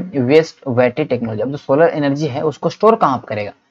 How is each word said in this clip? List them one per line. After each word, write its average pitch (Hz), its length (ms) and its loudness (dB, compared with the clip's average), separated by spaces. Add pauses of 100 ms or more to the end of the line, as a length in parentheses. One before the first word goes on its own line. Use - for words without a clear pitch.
(160)
वेस्ट 143 520 2
बैटरी 123 360 0
टेक्नोलॉजी। 113 380 -4
अब 127 80 -4
जो 147 60 -6
सोलर 143 320 2
एनर्जी 147 380 -2
है, 135 160 -6
उसको 160 260 -4
स्टोर 220 280 2
कहाँ 151 180 2
आप 123 100 -6
करेगा, 104 260 -8 (200)